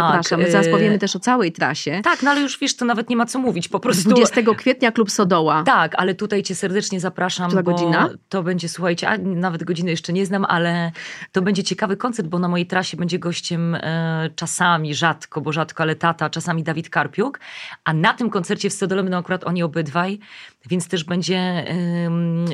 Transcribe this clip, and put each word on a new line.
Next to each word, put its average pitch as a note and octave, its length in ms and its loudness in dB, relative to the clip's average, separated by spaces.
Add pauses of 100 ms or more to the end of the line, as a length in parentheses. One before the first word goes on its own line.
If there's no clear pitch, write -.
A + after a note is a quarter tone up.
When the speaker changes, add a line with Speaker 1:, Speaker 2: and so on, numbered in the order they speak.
Speaker 1:
przepraszam. E3 380 2
My F3 100 4
zaraz E3 160 6
Speaker 2:
y, E3 40 4
Speaker 1:
powiemy G#3 280 4
też G3 180 -2
o F3+ 40 -6
całej A#3 320 2
trasie. D#3 520 -2
Speaker 2:
Tak, E4 180 2
no C#4 80 4
ale C#4+ 100 4
już, C#4 180 -2
wiesz, C#4 180 -2
to - 80 -4
nawet A#3 260 0
nie B3 60 2
ma A#3 100 2
co B3 120 -6
mówić, G#3+ 300 -2
po F#3+ 120 0
prostu. F3 300 2
Speaker 1:
Dwudziestego A3+ 440 6
kwietnia, B3+ 380 2
Klub A3 180 2
Sodoła. D#3+ 520 4
Speaker 2:
Tak, F3+ 360 4
ale F#3 160 2
tutaj G#3 280 -2
cię F#3+ 120 -4
serdecznie G3 460 -2
zapraszam, F3+ 480 -2
Speaker 1:
Która F#3 140 2
Speaker 2:
bo F3 100 2
Speaker 1:
godzina? F3 380 2 (180)
Speaker 2:
to G3 140 -2
będzie, E3+ 260 -2
słuchajcie, E3+ 400 -2
a G#3 100 0
nawet F3 460 -2
godziny E3+ 260 -2
jeszcze E3 220 -4
nie F#3+ 140 0
znam, G3 180 0
ale E3+ 480 0 (400)
to F#3+ 100 2
będzie G3 220 2
ciekawy G3 320 -2
koncert, A3 320 -4
bo F3 100 -4
na F3 100 0
mojej F3 180 0
trasie F3+ 300 -2
będzie F3 220 -2
gościem, E3+ 560 -4
e, D#3+ 640 -2
czasami, D#3+ 580 0
rzadko, D#3 460 -2
bo C#3+ 120 -4
rzadko, D#3 300 -4
ale D#3 140 0
tata, D#3+ 340 0
czasami E3 320 -4
Dawid D#3+ 280 -6
Karpiuk, F#3+ 500 -2 (440)
a D#3 80 0
na F3 220 4
tym A#3+ 160 -2
koncercie G3+ 400 -2
w - 20 -6
Stodole F#3+ 300 -2
będą F#3 160 -2
akurat F3+ 260 -4
oni F3 180 -2
obydwaj, E3 560 -2 (520)
więc F3+ 180 -2
też E3+ 160 -4
będzie, F3+ 600 -2 (420)
ym, E3+ 480 0